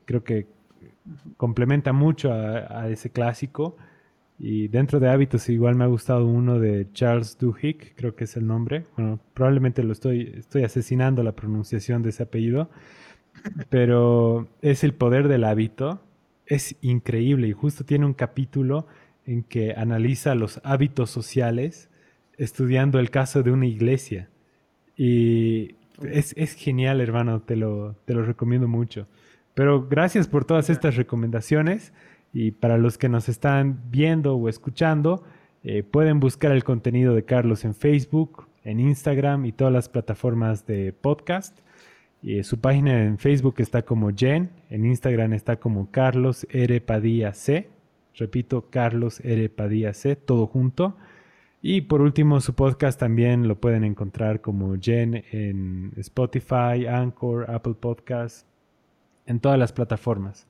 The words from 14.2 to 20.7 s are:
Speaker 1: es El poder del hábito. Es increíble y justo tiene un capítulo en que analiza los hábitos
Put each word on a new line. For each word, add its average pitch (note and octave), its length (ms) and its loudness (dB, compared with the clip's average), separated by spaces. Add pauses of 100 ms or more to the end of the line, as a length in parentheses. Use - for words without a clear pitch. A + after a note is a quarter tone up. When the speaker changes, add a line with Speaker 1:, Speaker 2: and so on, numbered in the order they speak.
Speaker 1:
es C#3+ 220 2
El D3 100 2
poder C3 340 2
del C3 160 4
hábito. A2+ 580 -2 (440)
Es - 360 -4
increíble B2 680 0
y G#2+ 60 0
justo C#3+ 300 -4
tiene D3 220 0
un C#3 80 0
capítulo C3+ 720 -4 (380)
en A#2 180 -4
que A2 320 -4
analiza A#2 600 0
los A2 280 -4
hábitos C3+ 480 0